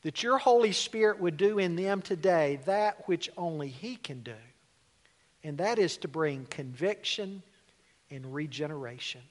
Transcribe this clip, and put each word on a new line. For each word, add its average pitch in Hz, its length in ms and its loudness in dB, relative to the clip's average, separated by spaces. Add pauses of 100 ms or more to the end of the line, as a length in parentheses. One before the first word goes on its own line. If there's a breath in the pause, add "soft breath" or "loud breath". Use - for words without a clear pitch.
That 156 180 -6
your 247 160 4
Holy 240 340 6
Spirit 214 480 2
would 175 160 0
do 202 220 4
in 180 180 2
them 190 240 0
today 160 640 2
that 202 440 0
which 170 280 0
only 160 320 -4
he 160 280 -10
can 127 260 -14
do, 117 100 -12 (1080 soft breath)
and 147 160 -8
that 214 200 0
is 185 200 2
to 175 100 -8
bring 139 380 -2
conviction 190 960 -4 (680 soft breath)
and 131 220 -12
regeneration. 139 880 -8 (100)